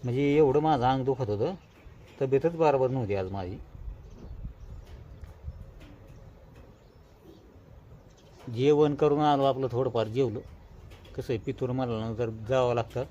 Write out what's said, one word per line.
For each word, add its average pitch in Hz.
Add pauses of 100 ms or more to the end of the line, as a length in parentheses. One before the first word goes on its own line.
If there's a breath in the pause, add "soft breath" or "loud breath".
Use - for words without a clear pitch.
म्हणजे 127 (120)
एवढं 147
माझं 151
अंग 131
दुखत 127
होतं, 117 (680)
तब्येतच 139
बरोबर 139
नव्हती 117
आज 95
माझी. 95 (4000)
जेवण 147
करून 147
आलो 143
आपलं, 135
थोडंफार 117
जेवलो. 117 (760)
कसं 131
आहे, 110
पितूर 127
म्हणल्यानंतर 117 (200)
जावं 127
लागतं. 120